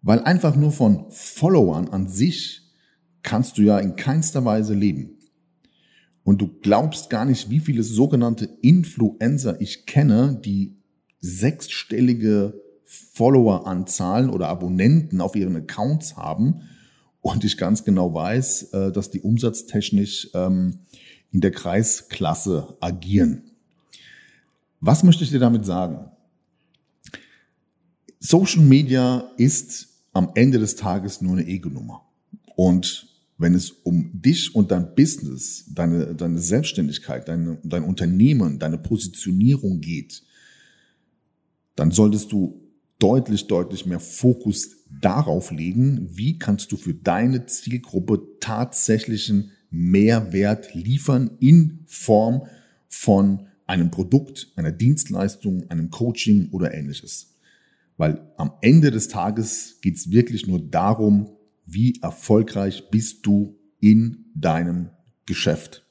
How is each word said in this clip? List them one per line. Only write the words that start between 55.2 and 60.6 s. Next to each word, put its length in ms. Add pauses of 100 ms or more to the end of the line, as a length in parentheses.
einem 200
Coaching 600
oder 200
ähnliches. 600 (640)
Weil 260 (140)
am 240
Ende 300
des 180
Tages 720
geht's 300
wirklich 360
nur 140